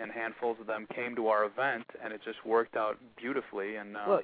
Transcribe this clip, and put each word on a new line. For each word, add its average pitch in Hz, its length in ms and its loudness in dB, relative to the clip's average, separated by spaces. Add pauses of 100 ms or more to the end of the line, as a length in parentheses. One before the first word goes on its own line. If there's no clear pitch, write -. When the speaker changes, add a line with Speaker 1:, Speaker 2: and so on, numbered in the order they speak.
Speaker 1:
and 110 100 -8
handfuls 113 500 -2
of 107 60 -14
them 107 260 -4
came 120 220 -4
to 113 140 2
our 107 160 6
event, 120 420 0 (160)
and 113 100 -8
it 107 120 -10
just 113 200 -8
worked 113 320 4
out 107 220 0 (180)
beautifully, 110 600 -4
and, 104 200 -10
uh, 104 120 -6
Speaker 2:
Well, 190 160 6